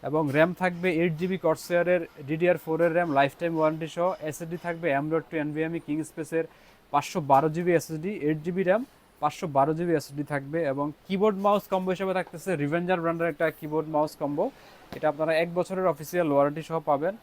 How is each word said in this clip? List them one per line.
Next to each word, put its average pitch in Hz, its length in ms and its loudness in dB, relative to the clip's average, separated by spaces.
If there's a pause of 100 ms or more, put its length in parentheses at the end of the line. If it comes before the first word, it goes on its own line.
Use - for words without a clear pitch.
এবং 147 300 0
র্যাম 160 200 4
থাকবে 180 380 -2
এইট 165 260 2
জিবি 185 260 -2
Corsair-এর 175 580 2 (260)
ডিডিআর 165 300 2
ফোর 160 240 -2
এর 170 120 4
র্যাম, 170 200 2
লাইফটাইম 143 440 2
ওয়ারেন্টি 156 300 0
সহ। 175 340 -2
এসএসডি 160 360 -8
থাকবে 170 320 -4
এমডট 151 420 0
টু 165 60 -2
এনভিএমই 156 420 -2
কিং 151 240 -4
স্পেসের 160 400 -4 (480)
পাঁচশো 147 300 -2
বারো 139 280 6
জিবি 170 220 0
এসএসডি, 160 380 0
এইট 156 340 -2
জিবি 180 200 -2
র্যাম, 202 220 2 (340)
পাঁচশো 151 280 -2
বারো 139 260 4
জিবি 170 200 0
এসএসডি 143 300 -2
থাকবে। 147 420 -4
এবং 143 260 -2 (160)
কিবোর্ড 196 300 2
মাউস 202 300 2
কম্বো 185 240 -2
হিসেবে 190 220 -2
থাকতেছে 180 420 -4
Revenger 170 440 0
ব্র্যান্ডের 165 280 0
একটা 160 240 0
কিবোর্ড 156 380 -4
মাউস 151 260 0
কম্বো, 156 360 -2 (440)
এটা 151 140 0
আপনারা 156 260 0
এক 170 180 0
বছরের 185 340 0
অফিসিয়াল 160 440 0
ওয়ারেন্টি 147 300 2
সহ 165 180 -4
পাবেন। 156 440 0